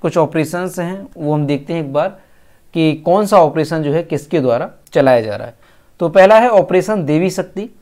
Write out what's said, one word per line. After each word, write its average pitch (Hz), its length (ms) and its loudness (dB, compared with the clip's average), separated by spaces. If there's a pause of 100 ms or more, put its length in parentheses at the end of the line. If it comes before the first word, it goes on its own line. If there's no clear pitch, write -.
कुछ 165 160 -2
ऑपरेशंस 160 600 -4
हैं, 185 280 -10 (100)
वो 151 180 -4
हम 151 120 -2
देखते 147 260 -6
हैं 170 80 -4
एक 139 120 -8
बार 151 160 -2 (680)
कि 160 220 0
कौन 190 300 0
सा 202 140 4
ऑपरेशन 160 420 0
जो 143 100 -2
है 165 100 0
किसके 160 380 -4
द्वारा 127 300 -2 (220)
चलाया 131 280 2
जा 107 160 -6
रहा 110 100 -12
है। 117 80 -18 (460)
तो 170 80 -2
पहला 190 300 6
है 240 120 4
ऑपरेशन 185 540 0
देवी 156 260 0
शक्ति 196 380 -8 (140)